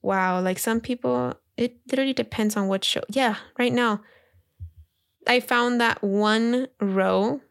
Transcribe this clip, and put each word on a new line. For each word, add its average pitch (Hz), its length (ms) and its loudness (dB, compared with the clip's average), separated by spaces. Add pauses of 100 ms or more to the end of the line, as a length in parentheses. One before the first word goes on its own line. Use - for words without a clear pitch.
Wow, 185 400 0
like, 185 180 -2
some 226 220 -2
people, 247 540 -2 (220)
it 240 200 -2 (140)
literally 269 220 0
depends 220 440 -2
on 196 120 0
what 196 160 -2
show. - 240 -2
Yeah, 226 280 0 (220)
right 247 140 0
now, 233 300 0 (1200)
I 247 140 4
found 240 400 0
that 233 220 0
one 220 680 0 (120)
row. 190 600 0 (100)